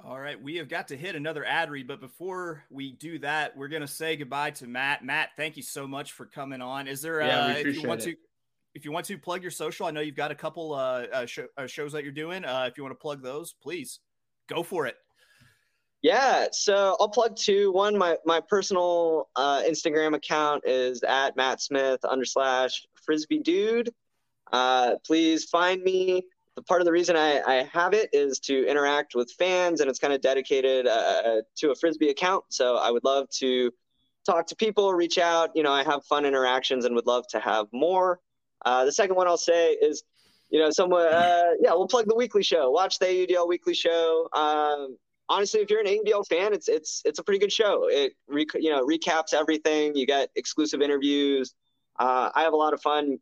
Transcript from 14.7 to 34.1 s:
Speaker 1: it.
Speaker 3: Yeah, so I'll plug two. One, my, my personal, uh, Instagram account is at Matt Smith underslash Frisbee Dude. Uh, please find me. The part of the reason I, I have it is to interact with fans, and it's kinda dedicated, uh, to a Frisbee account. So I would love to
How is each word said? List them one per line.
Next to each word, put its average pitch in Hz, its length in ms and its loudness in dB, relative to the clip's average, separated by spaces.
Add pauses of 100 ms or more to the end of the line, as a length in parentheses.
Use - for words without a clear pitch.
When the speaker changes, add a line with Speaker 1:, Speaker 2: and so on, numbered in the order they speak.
Speaker 1:
it. 117 100 -6 (1040)
Speaker 3:
Yeah, 185 520 4
so 196 440 2
I'll 208 120 2
plug 220 260 0
two. 202 380 2
One, 208 240 2
my, 175 180 2 (100)
my 165 140 2
personal, 175 960 0
uh, 175 280 0
Instagram 156 520 0
account 147 500 0
is 127 380 0
at 135 320 0
Matt 131 260 -2
Smith 135 440 0
underslash 127 800 -2 (180)
Frisbee 156 360 -2
Dude. 220 540 0 (560)
Uh, 127 460 2 (100)
please 160 380 2
find 180 400 0
me. 185 400 0 (320)
The - 80 -14
part 180 180 2
of 175 40 2
the 170 60 4
reason 170 240 2
I, 151 260 2
I 131 120 2 (180)
have 175 220 2
it 214 180 2
is 143 300 0
to 135 260 0
interact 143 480 0
with 120 160 -2
fans, 180 500 0
and 135 80 2
it's 127 100 -6
kinda 143 180 0
dedicated, 131 720 0
uh, 110 540 2 (160)
to 151 140 0
a 123 40 0
Frisbee 156 340 0
account. 180 400 0
So 123 280 0
I 113 140 2
would 120 120 0
love 135 260 0 (100)
to 127 320 0 (540)